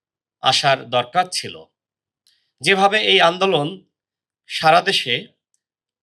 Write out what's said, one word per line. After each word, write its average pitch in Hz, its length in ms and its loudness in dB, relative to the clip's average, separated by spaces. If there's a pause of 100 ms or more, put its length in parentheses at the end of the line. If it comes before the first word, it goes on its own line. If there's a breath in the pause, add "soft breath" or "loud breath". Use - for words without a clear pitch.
(420)
আসার 131 480 0
দরকার 120 420 -2
ছিল, 85 320 -10 (960)
যেভাবে 196 400 2
এই 196 220 2
আন্দোলন 180 640 0 (600)
সারা 165 340 2
দেশে 156 460 -4 (760)